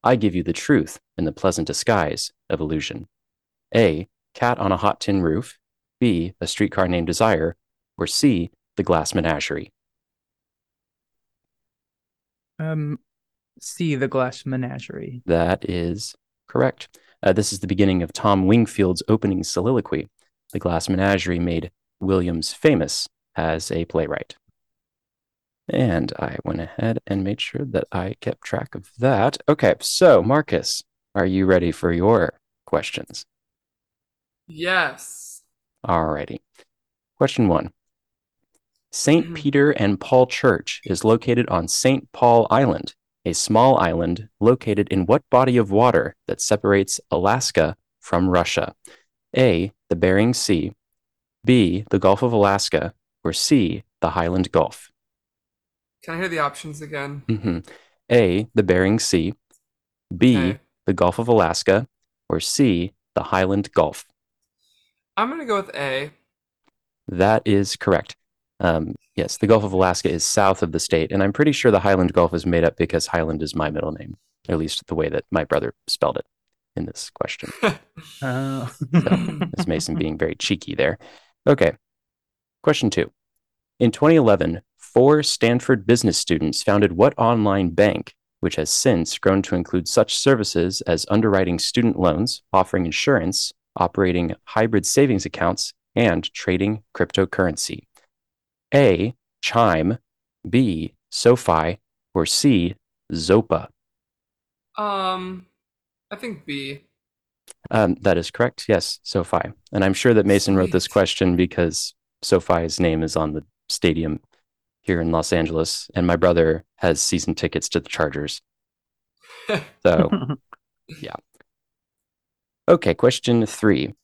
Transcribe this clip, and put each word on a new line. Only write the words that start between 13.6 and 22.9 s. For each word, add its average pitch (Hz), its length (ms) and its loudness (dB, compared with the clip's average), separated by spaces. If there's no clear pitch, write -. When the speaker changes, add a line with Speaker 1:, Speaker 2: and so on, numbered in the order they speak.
Speaker 2:
C, 160 340 -4
The 123 140 -2
Glass 127 380 -4
Menagerie. 127 800 -10
Speaker 1:
That 85 420 -2
is 87 460 -6
correct. - 500 -4
Uh, 95 100 2
this 104 200 -2
is 98 80 -8
the 98 60 -8
beginning 92 360 2
of 80 100 -8
Tom 98 340 0
Wingfield's 101 640 2
opening 104 340 0
soliloquy. 104 680 -4
The 92 60 -6
Glass 85 300 -2
Menagerie 95 500 0
made 85 320 -4
Williams 90 520 -2
famous 101 560 0